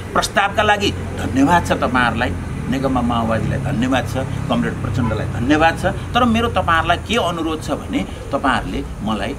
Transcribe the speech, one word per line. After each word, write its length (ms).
प्रस्तावका 500
लागि 280
धन्यवाद 760
छ, 60
तपाईँहरूलाई, 580
नेकपा 300
माओवादीलाई 580
धन्यवाद 500
छ, 80
कमरेड 340
प्रचण्डलाई 440
धन्यवाद 520
छ। 80
तर 380
मेरो 240
तपाईँहरूलाई 480
के 200
अनुरोध 460
छ 80
भने 360
तपाईँहरूले 520
मलाई 360